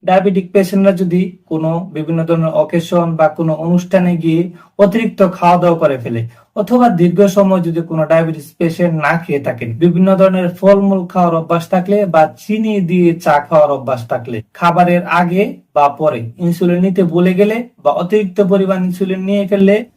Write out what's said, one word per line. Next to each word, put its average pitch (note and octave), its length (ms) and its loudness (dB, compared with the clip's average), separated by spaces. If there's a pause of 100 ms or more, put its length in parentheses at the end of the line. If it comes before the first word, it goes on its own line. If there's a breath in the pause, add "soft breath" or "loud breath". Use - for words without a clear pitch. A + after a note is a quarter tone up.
ডায়াবেটিক F#3 480 0
পেশেন্টরা G3 400 2 (100)
যদি F3+ 200 0 (280)
কোনো D#3+ 200 -2 (260)
বিভিন্ন D#3 320 -4
ধরনের E3 240 0 (100)
অকেশন E3+ 440 -2 (120)
বা D#3+ 80 2 (120)
কোনো D#3+ 140 -2 (120)
অনুষ্ঠানে F3+ 520 0
গিয়ে E3 260 0 (360 loud breath)
অতিরিক্ত G3+ 420 0 (160)
খাওয়া F3 260 2
দাওয়া E3+ 200 2
করে C#3 200 2
ফেলে, A#2 180 -6 (360 soft breath)
অথবা A#3+ 300 2 (140)
দীর্ঘ F3 180 2 (180)
সময় F#3+ 300 2
যদি E3 140 -4 (100)
কোনো D#3+ 200 -2
ডায়াবেটিস D#3+ 380 0 (100)
পেশেন্ট E3+ 360 -2 (120)
না D3+ 60 0 (100)
খেয়ে C#3+ 240 -4
থাকেন, A#2+ 220 -6 (140)
বিভিন্ন F3+ 260 2 (120)
ধরনের F#3 280 2 (100)
ফলমূল G3 440 2 (100)
খাওয়ার F3 280 0
অভ্যাস E3 240 -2 (100)
থাকলে F#3+ 220 0 (180)
বা D#3+ 80 6 (180)
চিনি G#3+ 340 -4 (160)
দিয়ে F3 180 4 (160)
চা D#3 100 2 (120)
খাওয়ার D3+ 300 2
অভ্যাস B2+ 240 -6 (120)
থাকলে, A#2+ 260 -6 (200)
খাবারের F3 440 2 (180)
আগে F3+ 220 0 (320)
বা C#3+ 120 4 (120)
পরে D3+ 220 -2 (240)
ইনসুলিন F3 380 0
নিতে F#3+ 200 0 (100)
ভুলে F3+ 280 2
গেলে G#3 160 2 (280)
বা C#3+ 60 2 (120)
অতিরিক্ত G3 360 -2 (140)
পরিমাণ F#3+ 260 0 (100)
ইনসুলিন F#3 400 -4
নিয়ে G3+ 220 0
ফেললে G3 260 4 (200)